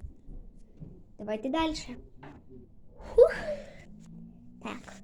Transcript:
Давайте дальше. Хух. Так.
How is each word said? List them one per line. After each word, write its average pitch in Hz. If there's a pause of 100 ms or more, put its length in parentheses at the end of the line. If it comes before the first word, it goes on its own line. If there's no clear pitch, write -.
(1160)
Давайте 214
дальше. 311 (1000)
Хух. - (1300)
Так. - (100)